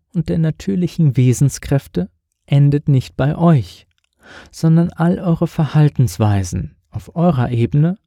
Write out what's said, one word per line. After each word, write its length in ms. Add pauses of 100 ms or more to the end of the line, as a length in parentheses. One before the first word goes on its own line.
(140)
und 140
der 100
natürlichen 760
Wesenskräfte 920 (380)
endet 420
nicht 280
bei 200
euch, 500 (640)
sondern 400
all 280
eure 280
Verhaltensweisen 1300 (140)
auf 260
eurer 340
Ebene 460 (100)